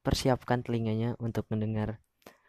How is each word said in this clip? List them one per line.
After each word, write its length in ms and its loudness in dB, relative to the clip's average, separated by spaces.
persiapkan 640 2
telinganya 560 0
untuk 320 -2
mendengar 480 -2